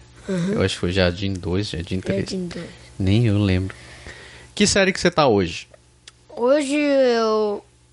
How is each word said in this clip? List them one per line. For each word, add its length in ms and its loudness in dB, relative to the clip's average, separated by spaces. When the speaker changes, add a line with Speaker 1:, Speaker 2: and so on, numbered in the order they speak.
Speaker 1:
Uhum. 260 -2
Speaker 2:
Eu 80 0
acho 120 0
que 60 -10
foi 120 0
Jardim 400 0
dois, 380 -4
Jardim 300 -6
três. 200 -2
Speaker 1:
Jardim 180 -6
dois. 180 -12
Speaker 2:
Nem 280 2
eu 120 2
lembro. 360 0
Que 120 2
série 260 2
que 80 -10
você 100 2
tá 160 2
hoje? 420 2
Speaker 1:
Hoje 460 0
eu 920 0